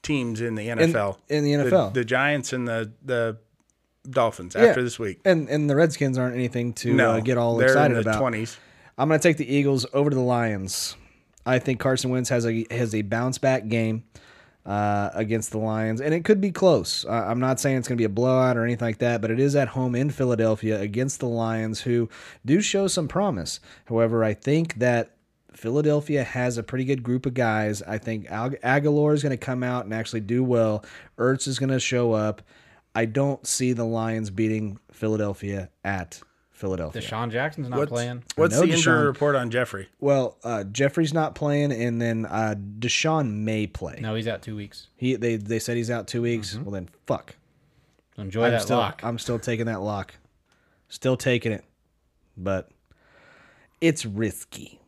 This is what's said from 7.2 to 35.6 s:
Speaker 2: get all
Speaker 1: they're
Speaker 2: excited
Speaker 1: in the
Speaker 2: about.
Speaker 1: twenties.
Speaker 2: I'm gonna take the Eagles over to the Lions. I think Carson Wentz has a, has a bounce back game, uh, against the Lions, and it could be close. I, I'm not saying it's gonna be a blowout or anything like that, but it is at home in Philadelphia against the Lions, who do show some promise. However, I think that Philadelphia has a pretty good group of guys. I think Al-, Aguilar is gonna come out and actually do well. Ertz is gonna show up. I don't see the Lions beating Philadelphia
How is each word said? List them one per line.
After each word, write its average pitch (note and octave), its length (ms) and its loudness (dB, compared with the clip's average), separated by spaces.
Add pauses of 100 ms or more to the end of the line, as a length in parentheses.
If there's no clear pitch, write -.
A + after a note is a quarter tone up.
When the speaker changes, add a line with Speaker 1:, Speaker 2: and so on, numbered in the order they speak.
Speaker 2:
get A#2+ 180 2
all A#2 180 2
Speaker 1:
they're B2+ 120 6
Speaker 2:
excited C3+ 280 6
Speaker 1:
in A2+ 60 2
the A2 80 2
Speaker 2:
about. G#2+ 100 2
Speaker 1:
twenties. A2+ 380 -2 (400)
Speaker 2:
I'm D#3 100 2
gonna D#3 120 4
take D#3+ 180 4
the B2+ 120 -4
Eagles C#3 440 2
over C#3+ 160 2
to C3+ 60 0
the C3 60 2
Lions. A2+ 760 -2 (500)
I A#2+ 140 2
think C3 200 -2
Carson C3 300 0
Wentz B2+ 180 0
has A#2+ 180 0
a, A2+ 240 -2
has A2+ 240 -2
a G#2+ 60 0
bounce A#2 380 -2
back C3 300 0
game, A2+ 360 0 (600)
uh, G2+ 460 0
against G#2+ 380 -2
the A2 80 -6
Lions, A2 420 -2
and D3+ 140 0
it E3+ 100 -2
could G#3 160 4
be G3 100 0
close. D#3+ 540 2
I, G#2+ 260 -2
I'm A#2+ 80 0
not C3 220 0
saying C3+ 160 2
it's B2 120 -2
gonna A#2+ 100 -2
be A2+ 60 4
a G#2+ 40 2
blowout B2+ 480 2
or A2+ 80 0
anything A#2 240 -2
like G#2+ 120 -4
that, A#2 200 2
but A2 100 0
it A#2 80 0
is C#3 180 2
at C3+ 120 2
home B2+ 260 -2
in C3+ 140 0
Philadelphia A2 720 0
against A#2 400 -4
the B2+ 80 -2
Lions, A2+ 540 -2
who A#2+ 260 0 (380)
do E3+ 160 4
show G3 240 2
some E3+ 200 0
promise. E3+ 540 -2 (260)
However, A2+ 380 2
I G#2+ 80 2
think D#3 460 0
that A#2+ 380 0 (360)
Philadelphia D3 720 0
has B2 320 -2
a A#2 60 -6
pretty B2+ 240 -4
good C3 160 -2
group B2 240 -2
of B2 80 -2
guys. G#2+ 480 0
I G#2 160 -6
think A2 320 -8
Al-, A#2+ 320 -4
Aguilar D3 500 4
is D3 100 2
gonna C3+ 140 0
come B2+ 260 -4
out B2 220 -2
and G#2 80 -8
actually A2 280 -4
do A#2 220 0
well. A2+ 400 2 (360)
Ertz C3 280 2
is B2+ 120 -4
gonna C3+ 220 0
show A#2+ 320 2
up. G#2+ 280 0 (540)
I A2+ 100 2
don't C#3 420 -2
see B2+ 280 0
the A#2 100 -2
Lions A2+ 460 -2
beating G#2+ 480 -2 (140)
Philadelphia G2+ 760 -4 (160)